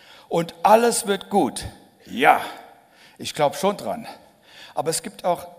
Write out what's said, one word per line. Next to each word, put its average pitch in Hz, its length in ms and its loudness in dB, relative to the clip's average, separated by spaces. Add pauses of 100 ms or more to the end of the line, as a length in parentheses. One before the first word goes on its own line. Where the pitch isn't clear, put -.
(300)
und 170 240 -2 (100)
alles 220 440 4
wird 196 220 -4
gut.“ 165 360 0 (400)
Ja, 127 360 4 (760)
ich - 160 -12
glaub 143 220 0
schon 190 200 0
dran. 110 320 -8 (680)
Aber 156 180 -4
es 160 100 -4
gibt - 240 -12
auch 175 220 -2 (120)